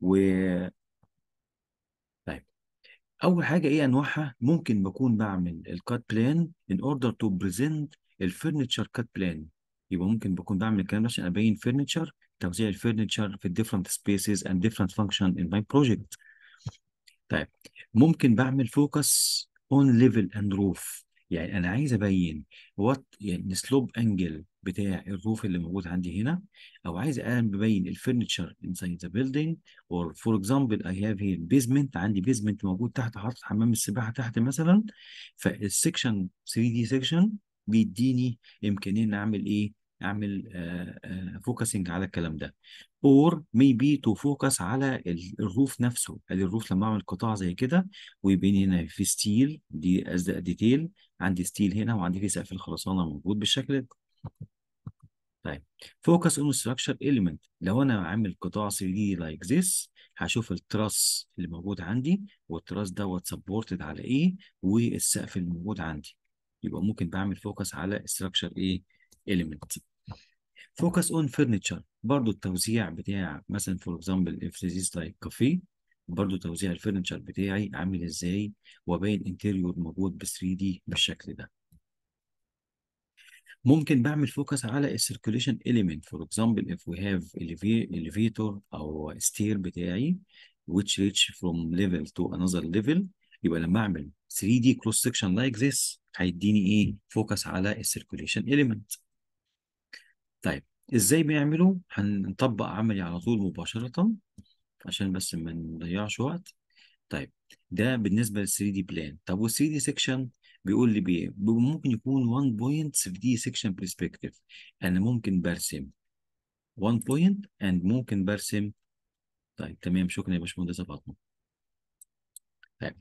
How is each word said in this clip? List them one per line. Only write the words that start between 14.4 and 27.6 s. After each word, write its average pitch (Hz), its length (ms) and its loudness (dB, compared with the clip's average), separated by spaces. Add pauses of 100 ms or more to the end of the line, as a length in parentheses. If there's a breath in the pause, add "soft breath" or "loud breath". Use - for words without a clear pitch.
and 92 100 2
different 104 320 2
function 95 460 2
in 85 120 -2
my 101 120 2 (120)
project. 127 440 2 (1120 loud breath)
طيب، 76 180 0 (460 loud breath)
ممكن 135 420 6
بعمل 131 340 2
focus - 720 2 (300)
on 139 120 8
level 113 420 8 (120)
and 101 180 0
roof، - 460 0 (260)
يعني 82 280 -4
انا 87 120 0
عايز 127 240 0
ابين 90 520 2 (360 loud breath)
what، 135 200 2 (200)
يعني 92 300 -4
السلوب 123 460 0
انجل 92 480 0 (180)
بتاع 95 440 -4
الروف 107 380 -4
اللي 90 120 -2
موجود 87 300 -4
عندي 90 340 -4
هنا، 165 200 -2 (440 loud breath)
او 85 120 -6
عايز 127 220 -2
ابين 110 720 0